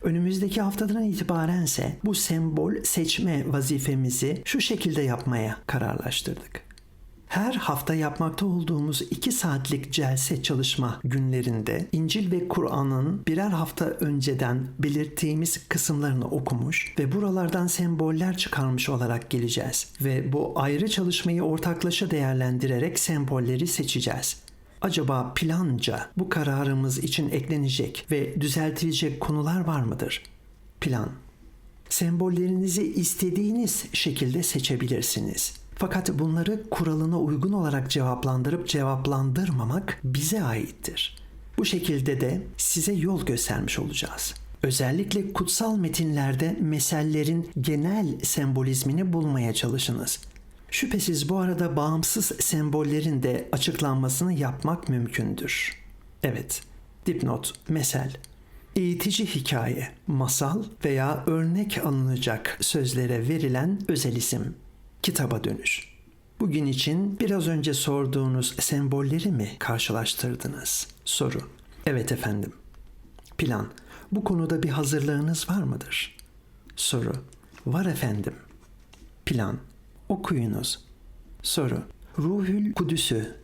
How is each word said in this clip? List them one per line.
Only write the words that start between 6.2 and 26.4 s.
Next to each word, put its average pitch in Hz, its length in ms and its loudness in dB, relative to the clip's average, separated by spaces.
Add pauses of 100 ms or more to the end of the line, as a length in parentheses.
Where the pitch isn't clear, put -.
Her 226 280 0
hafta 156 400 -2
yapmakta 160 520 0
olduğumuz 156 560 0
iki - 300 -2
saatlik 139 600 0
celse 131 500 0
çalışma 131 640 0
günlerinde 127 880 0
İncil 170 400 2
ve 180 160 0
Kur'an'ın 139 760 2
birer 185 220 2
hafta 165 360 0
önceden 131 840 0 (120)
belirttiğimiz 151 880 0
kısımlarını 143 560 0
okumuş 131 760 -2
ve 139 140 2
buralardan 185 540 2
semboller 170 680 2
çıkarmış 131 520 0
olarak 120 420 0
geleceğiz. - 680 -2
Ve 131 320 0
bu 147 240 0
ayrı 147 320 2
çalışmayı 175 540 2
ortaklaşa 170 680 0
değerlendirerek 131 880 2
sembolleri 135 680 0
seçeceğiz. - 760 -2 (380)
Acaba 131 540 0
planca 160 840 0
bu 185 120 0
kararımız 135 720 2